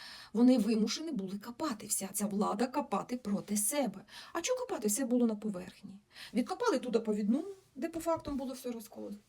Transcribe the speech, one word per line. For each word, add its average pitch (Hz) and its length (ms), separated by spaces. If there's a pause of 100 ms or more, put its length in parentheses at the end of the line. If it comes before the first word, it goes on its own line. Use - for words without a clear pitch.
(320)
вони 247 260
вимушені 226 540
були 196 260
копати, 240 480
вся - 260
ця 208 140
влада 202 400
копати 254 500
проти 202 400
себе. 214 480 (280)
А 339 80
чого 508 200
копати? 330 280
Все 254 160
було 240 220
на 220 100
поверхні. 202 640 (340)
Відкопали 370 440
ту 254 120
доповідну, 220 540 (300)
де 330 140
по 330 120
фактам 320 360
було 262 180
все 247 160
розколото. 214 460 (120)